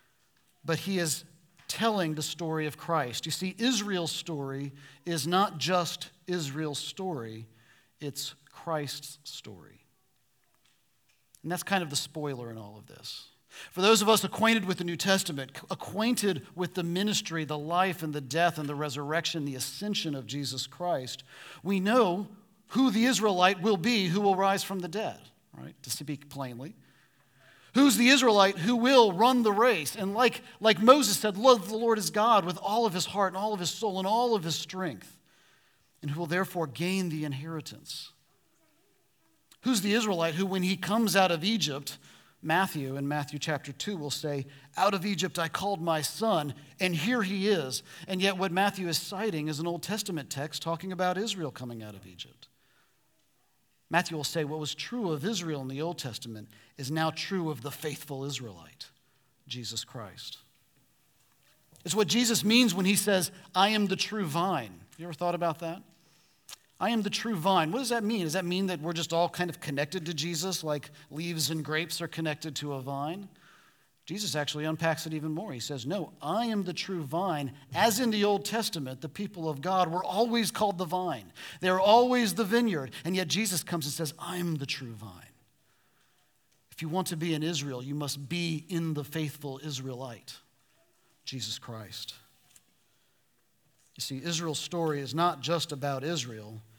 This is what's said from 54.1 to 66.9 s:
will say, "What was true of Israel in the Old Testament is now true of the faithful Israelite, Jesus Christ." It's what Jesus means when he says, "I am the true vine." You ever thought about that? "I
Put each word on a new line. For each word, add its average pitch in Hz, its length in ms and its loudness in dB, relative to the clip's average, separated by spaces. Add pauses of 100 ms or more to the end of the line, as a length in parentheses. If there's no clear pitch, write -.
will 151 80 -4
say, 156 220 -2
"What 151 120 -6
was 151 160 -6
true 226 380 -4
of 147 140 -4
Israel 170 360 -4
in 131 60 -8
the 135 140 -6
Old 165 160 -4
Testament 110 500 -10 (300)
is 131 120 -8
now 160 200 0
true 165 400 -4
of 127 120 -6
the 139 100 -6
faithful 139 520 -8
Israelite, 117 640 -10 (640)
Jesus 113 340 -8
Christ." - 540 -14 (1500)
It's 175 120 -2
what 208 120 4
Jesus 220 380 2
means 226 280 6
when 180 120 0
he 202 100 6
says, 185 380 2 (200)
"I 190 140 6
am 214 200 2
the 185 100 0
true 208 280 -4
vine." 147 540 -2 (180)
You 160 60 -14
ever 175 100 -8
thought 175 220 -2
about 165 240 0
that? 170 240 -8 (1000)
"I 202 100 2